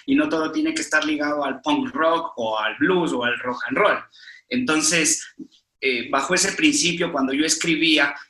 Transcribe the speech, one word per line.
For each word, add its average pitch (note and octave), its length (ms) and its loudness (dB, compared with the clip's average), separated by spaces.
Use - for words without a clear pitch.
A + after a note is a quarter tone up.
Y C#3 120 2
no D3+ 120 2
todo D#3 240 -2
tiene D#3 220 -2
que D#3 80 -4
estar D#3 200 0
ligado D3 420 -2
al C3 180 -6
punk C3 320 -2
rock D#3+ 420 0
o A2 220 -2
al G#2+ 180 -4
blues D#3+ 360 2
o B2 120 -2
al A#2+ 140 0
rock B2 300 -6
and C3 100 -2
roll. F#3+ 200 4
Entonces, D3+ 760 2
eh, B2+ 300 -2
bajo C3+ 240 0
ese F#3+ 180 0
principio, E3+ 580 2
cuando C3+ 220 -2
yo C#3+ 120 0
escribía, D#3 720 2